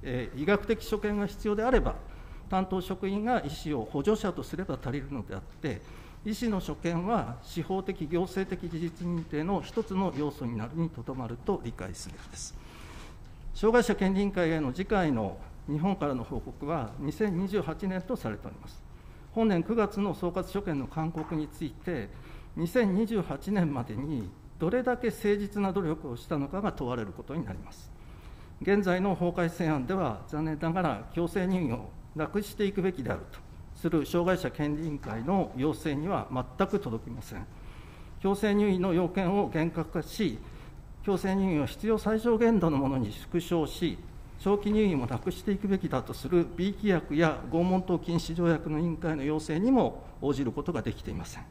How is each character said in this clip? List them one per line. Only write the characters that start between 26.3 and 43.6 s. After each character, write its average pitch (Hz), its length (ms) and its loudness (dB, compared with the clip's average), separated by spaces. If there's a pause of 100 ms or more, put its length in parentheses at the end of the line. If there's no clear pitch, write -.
の 139 100 0
か 190 120 -4
が 202 120 0
問 131 160 -2
わ 123 80 0
れ 113 80 -2
る 98 80 -8
こ 117 100 -12
と 139 140 -6
に 156 80 -2
な 104 80 -6
り 87 80 -6
ま - 100 -14
す。 - 180 -18 (760)
現 202 200 4
在 185 180 4
の 196 140 4
法 175 180 2
改 175 160 2
正 165 200 0
案 143 180 2
で 185 80 0
は、 135 320 0
残 156 180 -2
念 156 140 -2
な 165 140 0
が 185 100 2
ら 117 220 0 (100)
強 170 140 2
制 180 180 0
入 185 140 2
院 139 140 0
を 104 140 -8 (280)
な 156 100 0
く 202 160 0
し - 140 -8
て 208 80 2
い 196 80 2
く 196 100 0
べ 185 100 2
き 143 120 -6
で 107 80 0
あ - 20 2
る 82 60 -6 (100)
と - 160 -14 (300)
す - 140 0
る 151 160 4
障 170 200 2
害 180 120 4
者 139 120 -2
権 147 260 0
利 160 80 -4
委 - 20 -2
員 147 120 -4
会 110 240 -6
の 175 340 2
要 143 180 2
請 151 200 -2
に 151 140 -2
は 151 180 0 (320)
全 196 80 4
く 196 140 0
届 113 240 -4
き - 60 -10
ま 117 120 -8
せ - 140 -10
ん。 - 100 -8 (760)
強 196 140 4
制 202 200 2
入 208 140 6
院 185 120 4
の 180 140 4
要 175 140 4
件 190 300 2
を 175 120 2
厳 165 200 2
格 165 200 -2
化 156 120 -2
し、 147 360 0 (640)
強 196 140 4
制 196 180 2
入 196 60 4
院 170 200 4
を 131 40 2
必 - 200 -4
要 220 120 6
最 220 200 2
小 226 200 4
限 226 200 8
度 175 120 6
の 143 80 4
も 135 100 4
の 135 100 2
に 110 140 0
縮 - 280 -2
小 165 260 2